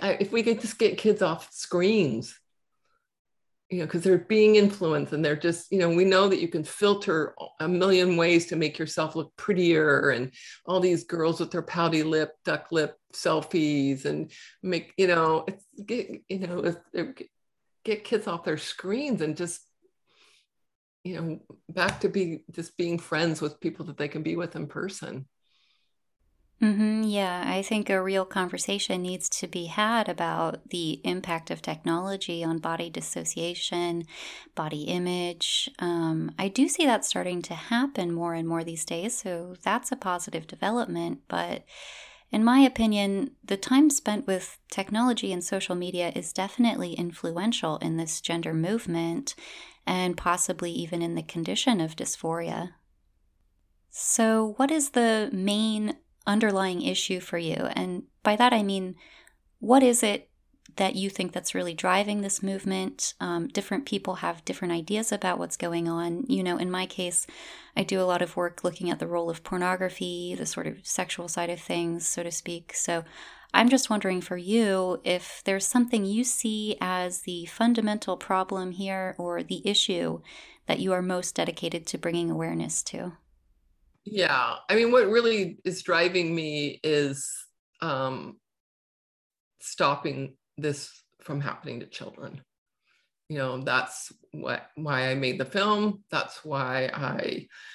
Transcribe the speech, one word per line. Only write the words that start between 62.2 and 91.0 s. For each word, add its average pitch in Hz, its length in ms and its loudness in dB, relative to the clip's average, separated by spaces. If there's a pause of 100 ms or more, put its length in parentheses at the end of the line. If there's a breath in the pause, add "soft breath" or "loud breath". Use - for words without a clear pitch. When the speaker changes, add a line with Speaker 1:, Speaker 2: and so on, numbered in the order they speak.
Speaker 2:
this 196 220 -4
movement? 190 760 -4
Um, 170 280 -2
different - 400 -4
people 190 280 -4
have 170 300 -6
different 170 280 -4
ideas 196 380 -2
about 185 280 -2
what's 175 180 -6
going 170 320 -2
on. 170 380 -4
You 190 160 2
know, 175 140 0
in 185 120 -2
my 185 160 -2
case, 180 400 -4 (500 loud breath)
I - 80 2
do 190 160 0
a 185 40 2
lot 180 180 2
of 175 140 -4
work 175 280 -4
looking 175 280 -2
at 165 80 -4
the 165 80 -4
role 170 240 -2
of 165 120 -10
pornography, 180 920 -4
the 175 100 -6
sort - 220 -6
of - 180 -12
sexual 175 440 -4
side 170 200 -2
of 170 100 -6
things, 170 460 -2
so - 160 -2
to 170 100 -6
speak. - 440 -8
So 170 300 -2 (460 loud breath)
I'm 226 180 8
just 262 200 4
wondering 196 320 0
for 180 160 -6
you 190 640 2
if 180 420 -2
there's 196 200 0
something 240 400 2
you 214 180 0
see 214 560 -2
as 180 420 -2
the 175 260 -8
fundamental 214 720 2
problem 185 560 -2
here 190 440 -4
or 175 240 -4
the 180 260 -6
issue 170 540 0 (460 loud breath)
that - 120 2
you 185 140 2
are 180 80 2
most 180 320 -2
dedicated 170 540 -4
to - 100 -4
bringing 170 320 -2
awareness 165 540 -2
to. 180 300 -8 (920)
Speaker 1:
Yeah, 151 500 2 (140)
I 196 60 4
mean, 233 160 4
what 247 160 8
really 220 580 2
is 180 180 -6
driving 175 500 2
me 151 500 -4
is, 147 640 0 (360)
um, 135 580 -4 (1200)
stopping 139 800 -2 (200)
this 147 460 -6 (180)